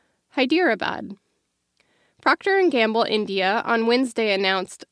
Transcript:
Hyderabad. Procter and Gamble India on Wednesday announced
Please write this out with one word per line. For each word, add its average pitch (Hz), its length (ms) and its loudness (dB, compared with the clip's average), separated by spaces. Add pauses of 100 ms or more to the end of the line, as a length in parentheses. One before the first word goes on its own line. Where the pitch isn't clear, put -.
(280)
Hyderabad. 269 880 -2 (1040)
Procter 381 340 0
and 370 140 4
Gamble 226 320 2
India 196 640 -2
on 226 240 0
Wednesday 233 440 0
announced 190 600 -2